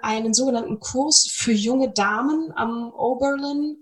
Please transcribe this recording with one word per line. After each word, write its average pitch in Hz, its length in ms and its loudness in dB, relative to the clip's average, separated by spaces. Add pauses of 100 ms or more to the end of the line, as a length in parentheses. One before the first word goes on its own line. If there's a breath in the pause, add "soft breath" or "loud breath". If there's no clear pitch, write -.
einen 220 320 0
sogenannten 240 460 0
Kurs - 520 2
für - 220 0
junge 233 380 2
Damen 247 640 0
am 233 360 -4
Oberlin 277 920 -2